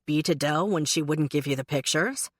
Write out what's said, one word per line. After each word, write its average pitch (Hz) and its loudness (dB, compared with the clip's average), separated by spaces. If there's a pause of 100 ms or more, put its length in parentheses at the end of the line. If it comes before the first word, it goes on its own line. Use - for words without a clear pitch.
beat 151 0
Adele 151 0
when 165 0
she 160 0
wouldn't 151 0
give 147 0
you 143 0
the 131 -4
pictures? 160 -2 (100)